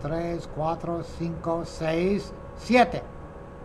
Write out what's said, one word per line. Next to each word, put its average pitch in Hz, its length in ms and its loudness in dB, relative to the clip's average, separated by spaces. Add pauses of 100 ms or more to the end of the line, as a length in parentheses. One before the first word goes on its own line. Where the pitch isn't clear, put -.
tres, 165 540 -4
cuatro, 165 480 -2 (160)
cinco, 165 480 -2
seis, 170 680 2 (240)
siete. 226 460 6 (640)